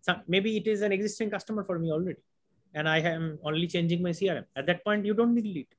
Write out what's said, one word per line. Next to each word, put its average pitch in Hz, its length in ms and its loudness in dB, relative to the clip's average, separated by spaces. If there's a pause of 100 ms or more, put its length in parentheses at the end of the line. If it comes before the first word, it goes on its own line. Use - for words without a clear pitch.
So 175 140 0 (100)
maybe 196 300 2
it 214 100 -2
is 208 160 0
an 208 80 2
existing 202 400 -2
customer 214 320 -6
for 180 160 -4
me 165 140 0
already, 165 280 -2 (540)
and 156 140 0
I - 100 4
am 160 460 -2
only 160 240 0
changing 170 340 2
my 180 80 0
C 180 180 0
R 156 100 0
M. - 80 -10 (100)
At 139 100 -4
that 175 180 2
point, 208 220 0
you 208 80 2
don't 233 180 4
need 233 120 2
lead. 175 240 -6 (100)